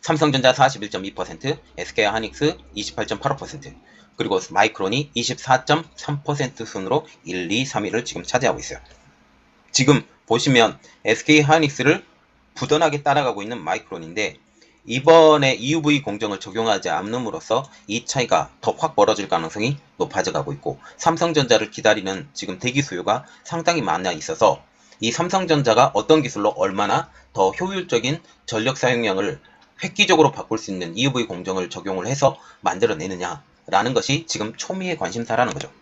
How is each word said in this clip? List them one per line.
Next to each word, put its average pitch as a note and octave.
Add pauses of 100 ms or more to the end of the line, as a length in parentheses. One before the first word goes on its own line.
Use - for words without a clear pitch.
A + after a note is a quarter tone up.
삼성전자 C#3+
사십일 C3
점 F#2+
이 G2+
퍼센트, F#2 (200)
에스케이 F#2
하이닉스 A2 (180)
이십팔 G#2+
점 -
팔오 C#3+
퍼센트, C#3+ (440)
그리고 G2 (120)
마이크론이 G#2
이십사 B2+
점 D#3+ (100)
삼 D3
퍼센트 C#3+
순으로 G2+ (160)
일, F2+
이, A#2
삼 G#2+
위를 A#2
지금 -
차지하고 B2+
있어요. - (920)
지금 C3+ (220)
보시면 A#2 (280)
에스케이 D3+
하이닉스를 D3 (520)
부단하게 D3
따라가고 C3+
있는 A2
마이크론인데, F2 (500)
이번에 D3
이유브이 D3
공정을 G#2
적용하지 G#2
않음으로써 G#2+ (180)
이 A2
차이가 A2+
더 -
확 D#3+
벌어질 G2+
가능성이 G2+ (200)
높아져가고 D#2+
있고, C#2+ (200)
삼성전자를 D3+
기다리는 G2
지금 F#2
대기 B2+
수요가 G2+ (200)
상당히 E3
많아 F#2+
있어서, E2+ (380)
이 A2+
삼성전자가 D3
어떤 D#3
기술로 G#2+
얼마나 G2+ (220)
더 F#2+
효율적인 E3 (280)
전력 A#2+
사용량을 A2+ (440)
획기적으로 E3+
바꿀 G#2
수 G#2
있는 F2
이유브이 B2+
공정을 F2+
적용을 F#2
해서 C3+ (260)
만들어내느냐라는 F#2
것이 C#3
지금 G#2+
초미의 F#3
관심사라는 A2+
거죠. - (100)